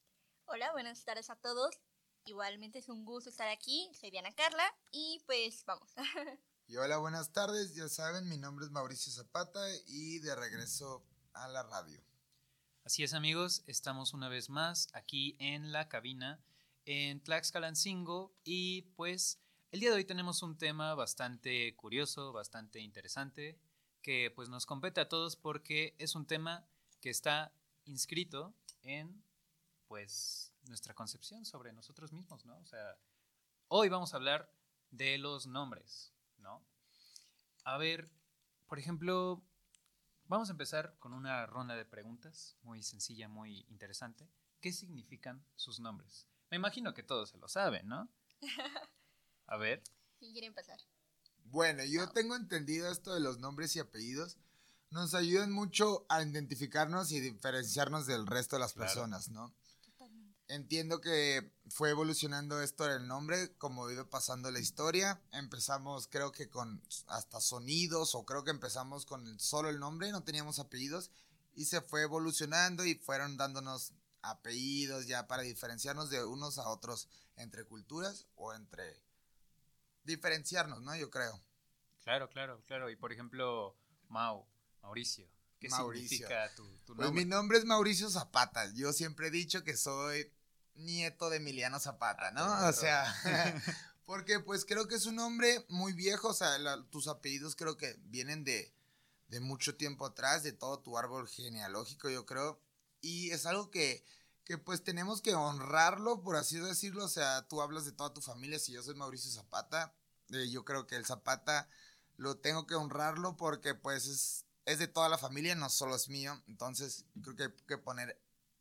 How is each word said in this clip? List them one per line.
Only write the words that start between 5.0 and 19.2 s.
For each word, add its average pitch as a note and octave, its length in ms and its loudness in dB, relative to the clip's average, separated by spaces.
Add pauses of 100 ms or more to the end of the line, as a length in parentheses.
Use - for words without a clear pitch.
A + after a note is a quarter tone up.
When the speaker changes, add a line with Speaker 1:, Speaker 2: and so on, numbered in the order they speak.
Speaker 1:
pues A3+ 400 0
vamos. - 300 -6
<laughs> C#4+ 500 -6 (220)
Speaker 2:
Y A#2 100 -8
hola, C#3+ 220 4
buenas D#3+ 340 -2
tardes, G3+ 420 0
ya D#3 140 -6
saben, F3 400 -2
mi D#3+ 80 -2
nombre C#3+ 280 -8
es D3 60 -10
Mauricio C3+ 400 -4
Zapata F3 480 -4 (280)
y D#3 320 -6
de D3 180 -4
regreso A#2+ 680 -6 (280)
a C3 160 -10
la C3 140 -4
radio. F2+ 380 -8 (840)
Speaker 3:
Así - 180 2
es, C#3 100 0
amigos, D#3+ 540 4
estamos C3+ 460 -2
una C3 160 -4
vez B2+ 200 -4
más D#3+ 440 0
aquí C#3 460 -4
en D3 340 -4
la D#3 160 -2
cabina B2+ 520 -6 (440)
en C#3+ 360 0
Tlaxcalancingo E3+ 1120 -2 (120)
y F3+ 380 0 (120)
pues F3+ 460 -2 (300)